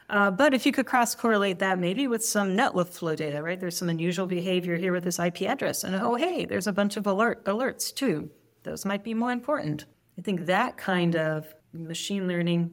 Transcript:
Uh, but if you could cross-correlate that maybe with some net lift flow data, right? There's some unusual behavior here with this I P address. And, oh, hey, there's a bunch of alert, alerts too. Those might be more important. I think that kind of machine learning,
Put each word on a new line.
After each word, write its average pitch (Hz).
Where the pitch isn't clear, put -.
Uh, 202
but 269
if 233
you 277
could 262
cross-correlate 208
that 190
maybe 196
with 226
some 196
net 262
lift 175
flow 160
data, 151
right? 185
There's 175
some 180
unusual 170
behavior 180
here 180
with 180
this 180
I 175
P 185
address. 220
And, 190
oh, 226
hey, 320
there's 175
a 208
bunch 202
of 208
alert, 202
alerts 214
too. 208
Those 156
might 202
be 226
more 233
important. 240
I 175
think 175
that 208
kind 175
of 156
machine 165
learning, 170